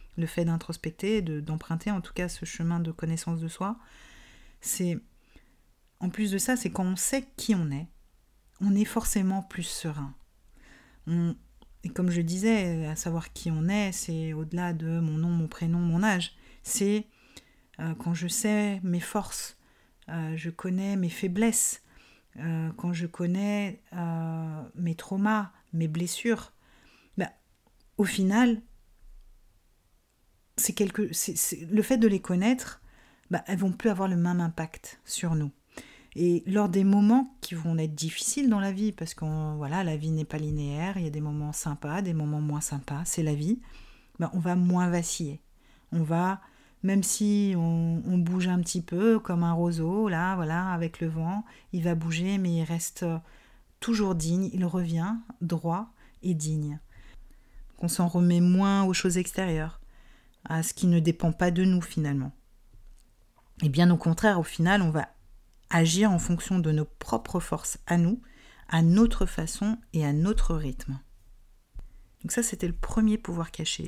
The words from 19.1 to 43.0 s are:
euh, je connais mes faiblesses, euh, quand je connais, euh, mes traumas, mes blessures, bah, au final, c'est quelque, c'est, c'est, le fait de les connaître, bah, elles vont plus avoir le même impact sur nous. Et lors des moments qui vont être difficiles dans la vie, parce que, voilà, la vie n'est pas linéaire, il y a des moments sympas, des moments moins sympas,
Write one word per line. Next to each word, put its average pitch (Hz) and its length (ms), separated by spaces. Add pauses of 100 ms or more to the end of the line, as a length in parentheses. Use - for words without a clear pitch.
euh, 160 260
je 165 140
connais 190 460
mes 180 120
faiblesses, 202 720 (580)
euh, 160 380
quand 175 160
je 170 140
connais, 196 760 (120)
euh, 165 680 (120)
mes 170 200
traumas, 202 580 (200)
mes 165 160
blessures, 175 640 (640)
bah, - 140 (640)
au 208 80
final, 220 560 (2000)
c'est - 160
quelque, 208 400
c'est, 170 200
c'est, 165 360
le 214 100
fait 262 160
de 220 120
les 196 120
connaître, 202 640 (480)
bah, - 160
elles 190 120
vont 190 140
plus - 160
avoir 190 180
le 185 100
même 175 260
impact - 640
sur 170 280
nous. 151 160 (640)
Et 175 280
lors 202 240
des 190 140
moments 208 580
qui - 140
vont 165 240
être 156 160
difficiles 160 540
dans 214 100
la 196 140
vie, 208 180
parce - 240
que, - 100 (300)
voilà, 151 300
la 156 120
vie 151 140
n'est 156 140
pas 156 140
linéaire, 151 580
il 175 80
y - 20
a 151 40
des 151 100
moments 151 320
sympas, 151 500
des 180 120
moments 151 260
moins 151 200
sympas, 143 440